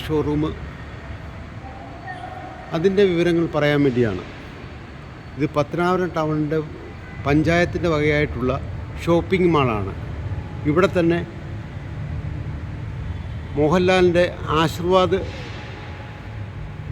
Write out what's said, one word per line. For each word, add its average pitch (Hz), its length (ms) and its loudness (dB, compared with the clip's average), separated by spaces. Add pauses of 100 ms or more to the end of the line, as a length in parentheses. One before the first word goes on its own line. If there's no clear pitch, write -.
ഷോറൂം, 151 380 0 (2250)
അതിൻ്റെ 190 340 6
വിവരങ്ങൾ 170 440 4
പറയാൻ 147 320 4
വേണ്ടിയാണ്. 117 360 4 (1120)
ഇത് 143 100 0 (100)
പത്തനാപുരം 175 600 2
ടൗണിൻ്റെ 156 420 0 (680)
പഞ്ചായത്തിൻ്റെ 165 680 4
വകയായിട്ടുള്ള 147 560 2 (520)
ഷോപ്പിംഗ് 170 520 4
മാളാണ്. 110 380 2 (760)
ഇവിടെ 180 280 4
തന്നെ 170 220 4 (2500)
മോഹൻലാലിൻ്റെ 180 680 6 (380)
ആശീർവാദ് 175 580 4 (1700)